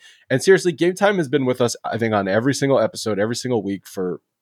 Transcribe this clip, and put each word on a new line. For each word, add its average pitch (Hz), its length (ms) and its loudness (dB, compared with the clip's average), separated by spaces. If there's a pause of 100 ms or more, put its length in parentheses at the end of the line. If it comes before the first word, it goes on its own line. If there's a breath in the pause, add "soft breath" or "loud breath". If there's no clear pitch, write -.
(300 soft breath)
And 131 100 0
seriously, 180 300 4
Game 170 240 0
Time 202 240 2
has 151 100 -2
been 131 160 2
with 127 160 0
us, 120 140 0 (100)
I - 140 -6
think, 110 160 0
on 98 140 0
every 113 260 2
single 135 240 2
episode, 107 400 -2
every 110 160 0
single 123 280 -4
week 98 260 -6
for 90 320 -6 (200)